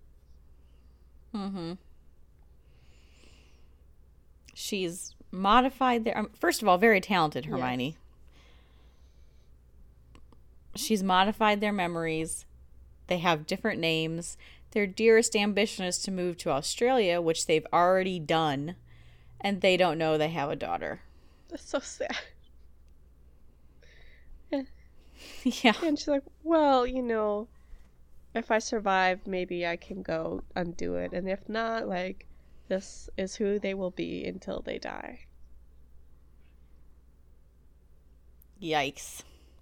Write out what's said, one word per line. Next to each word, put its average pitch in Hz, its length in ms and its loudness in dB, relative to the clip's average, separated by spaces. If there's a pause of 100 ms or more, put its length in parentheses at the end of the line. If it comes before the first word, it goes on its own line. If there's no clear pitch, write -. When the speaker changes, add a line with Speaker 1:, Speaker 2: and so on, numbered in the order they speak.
(1400)
Speaker 1:
Mm-hmm. 190 380 -6 (2750)
She's 185 640 -6 (160)
modified 240 720 2
their, 220 140 -2
um, 214 160 -4
first - 280 0
of 214 60 2
all, 180 100 8
very 208 220 6
talented, 156 460 0
Speaker 2:
Yes. 151 60 -6
Speaker 1:
Hermione. 127 460 -2 (2750)
She's 202 280 -2
modified 202 580 4
their 208 100 2
memories. 165 760 -2 (600)
They 180 120 0
have 160 260 2
different 196 340 -4
names. 165 580 -2 (340)
Their 208 160 0
dearest 226 480 6
ambition 202 500 0
is 180 140 -2
to - 120 -4
move 180 260 -2
to - 140 -4
Australia, 180 680 2
which 165 240 2
they've 156 260 2
already 185 480 4
done, 156 560 0 (640)
and 196 220 -2
they 185 160 6
don't 170 200 4
know 160 200 2
they 151 120 2
have 151 200 -2
a - 60 -2
daughter. - 460 -6 (480)
Speaker 2:
That's - 200 -14
so 285 100 -2
sad. - 380 -8 (2250)
Speaker 1:
<laughs> 277 160 -2 (760)
Yeah. 233 300 4 (100)
Speaker 2:
And 302 140 2
she's - 100 -8
like, 277 160 2 (200)
"Well, 294 420 6
you 254 160 -4
know, 220 460 -2 (880)
if 226 160 -2
I 220 80 6
survive, 190 640 2
maybe 180 400 -4
I 170 100 -2
can 185 280 -12
go 165 400 -4 (120)
undo 175 400 -4
it. 175 160 -4
And 185 160 -4
if 196 220 -6
not, 226 380 -4
like, 185 400 -6 (400)
this - 500 -6
is 190 180 -4
who 208 220 0
they 196 160 -2
will 190 180 -4
be - 340 -6
until 190 360 -8
they - 160 -8
die." - 440 -12 (3500)
Speaker 1:
Yikes. 151 600 -2 (380)